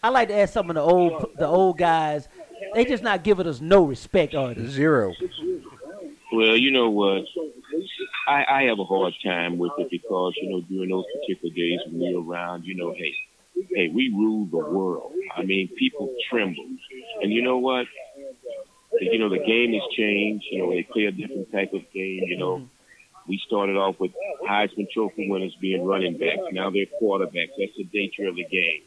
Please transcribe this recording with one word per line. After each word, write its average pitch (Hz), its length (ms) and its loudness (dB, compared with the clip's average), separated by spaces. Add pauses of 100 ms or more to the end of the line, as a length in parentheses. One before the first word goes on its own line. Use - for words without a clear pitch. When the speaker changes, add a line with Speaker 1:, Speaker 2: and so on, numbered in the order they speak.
Speaker 1:
I 214 80 2
like 247 200 4
to 208 60 0
ask 202 180 4
some 190 160 0
of 170 60 -2
the 156 60 2
old, 170 560 6
the 160 100 2
old 180 300 6
guys. 160 520 2 (440)
They 233 120 6
just 240 180 -2
not 196 200 0
giving 185 240 4
us 135 140 -4
no 180 220 8
respect, 147 500 2
are 135 200 0
they? 117 120 -6
Speaker 2:
Zero. 135 480 4 (1200)
Speaker 3:
Well, 113 240 6
you 131 140 4
know 123 180 6
what? 98 340 2 (1040)
I, 143 220 2
I 139 140 4
have 113 160 2
a 98 40 -2
hard 92 300 0 (100)
time 87 340 0
with 87 200 0
it 85 120 -4
because, 90 520 -2
you 92 80 -6
know, 92 120 -2
during 92 280 -4
those 92 160 -2 (160)
particular - 340 -6
days 87 320 0
when 82 140 -8
we 90 140 -2
were 87 80 -4 (100)
around, 87 320 -8
you 92 100 -8
know, 87 180 -6
hey, 80 200 -6 (600)
hey, 101 140 0
we 127 260 0
ruled 107 380 0
the 80 60 -2
world. 90 560 -2 (220)
I - 80 -4
mean, 95 340 -2
people 131 360 -4 (160)
trembled. 107 380 -2 (540)
And 107 100 0
you 117 100 2
know 127 180 0
what? 127 260 0 (1120)
You - 200 0
know, 104 100 2
the 92 100 0
game 113 340 2
has 104 100 -2 (120)
changed. 104 560 0
You 92 80 -4
know, 90 120 0
they 90 120 -2
play 107 220 0
a 101 60 0
different 95 400 -8
type - 220 -2
of 92 80 -4 (120)
game, 95 320 -6
you 87 120 -4
know. 92 200 -2
Speaker 1:
Mm-hmm. 131 80 -12 (640)
Speaker 3:
We 98 160 -4
started 98 320 0
off 95 220 0
with 92 120 -2 (380)
Heisman 104 400 -2
Trophy 101 400 -4
winners 95 300 -4
being 92 260 -2
running 92 320 0
backs. - 240 -2 (100)
Now 95 180 -4
they're 98 160 0 (160)
quarterbacks. 95 560 0
That's 98 200 -6
the 95 160 -10
nature 101 340 -4
of 87 80 -4
the 87 100 -8
game. 82 420 -2